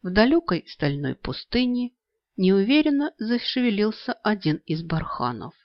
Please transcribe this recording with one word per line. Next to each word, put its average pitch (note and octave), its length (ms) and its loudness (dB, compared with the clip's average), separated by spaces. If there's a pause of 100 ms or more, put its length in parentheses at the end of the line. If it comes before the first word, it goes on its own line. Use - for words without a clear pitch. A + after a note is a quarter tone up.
в F#3 100 -6
далекой A3 560 2
стальной C#3+ 480 -4
пустыне B3 760 -4 (460)
неуверенно C#4 800 4
зашевелился A3+ 920 -2
один G3 520 -2
из D#3+ 180 -4
барханов. D#3 720 -6 (120)